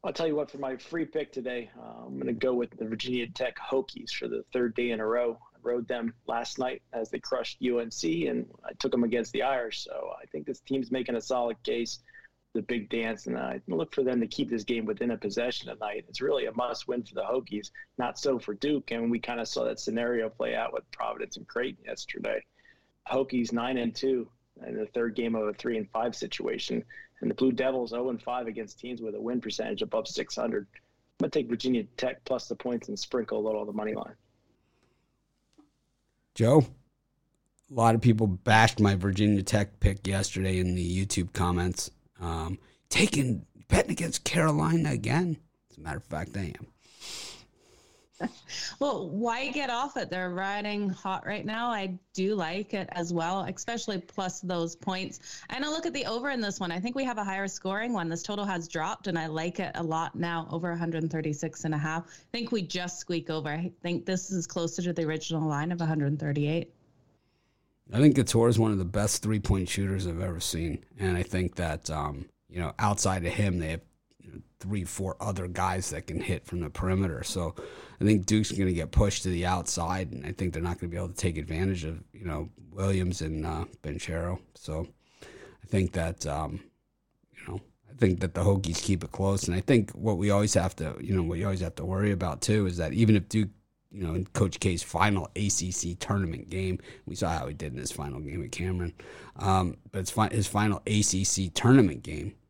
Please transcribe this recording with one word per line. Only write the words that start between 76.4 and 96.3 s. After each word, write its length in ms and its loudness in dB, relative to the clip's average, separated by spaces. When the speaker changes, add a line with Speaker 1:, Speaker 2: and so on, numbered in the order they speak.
Speaker 2:
from 160 -4
the 80 -4
perimeter. 540 0
So 300 -4
I 60 4
think 200 8
Duke's 280 4
gonna 180 4
get 200 0
pushed 320 4
to 60 0
the 160 0
outside, 680 0
and 120 -10
I 60 -6
think 220 -2
they're 100 -2
not 160 -2
gonna 100 -4
be 80 -6
able 120 -4
to 60 -10
take 220 0
advantage 460 -2
of, 180 -6
you 120 -16
know, 240 -4
Williams 500 0
and, 240 -2
uh, 200 -2
Banchero. 560 -4
So 320 -6
I 460 -20
think 240 4
that, 340 -2
um, 360 -4
you 120 -20
know, 140 -6
I 80 -20
think 240 6
that 140 -2
the 80 0
Hokies 380 4
keep 220 2
it 80 -10
close, 360 2
and 80 0
I 40 2
think 320 4
what 260 0
we 140 2
always 220 4
have 240 2
to, 240 -4
you 120 0
know, 100 4
what 160 -2
you 60 -2
always 140 0
have 160 -4
to 100 -6
worry 260 2
about 300 0
too 260 4
is 100 -2
that 160 0
even 240 8
if 100 2
Duke, 220 2
you 140 -6
know, 80 0
in 120 0
Coach 340 2
K's 200 2
final 540 2
A 140 0
C 200 0
C 260 -4
tournament 540 -2